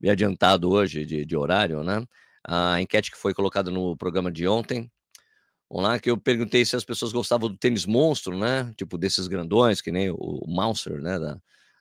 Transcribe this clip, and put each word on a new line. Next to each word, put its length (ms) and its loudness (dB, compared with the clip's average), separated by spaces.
bem 100 2
adiantado 580 4
hoje 380 2
de, 180 -4
de 120 -4
horário, 480 0
né? 200 -2
A 380 0
enquete 300 0
que 40 -20
foi 160 -2
colocada 380 0
no 260 -2
programa 360 -2
de 160 -2
ontem, 420 -2
vamos 140 -2
lá, 160 2
que 100 0
eu 80 4
perguntei 460 2
se 100 -2
as 100 -2
pessoas 280 -6
gostavam 360 0
do 80 -6
tênis 300 0
monstro, 500 2
né? 400 -2
Tipo, 220 -8
desses 300 -2
grandões, 520 4
que 120 -6
nem 180 0
o, 60 -4
o 320 -6
Monster, 520 -2
né? 160 -4
Da, 240 -6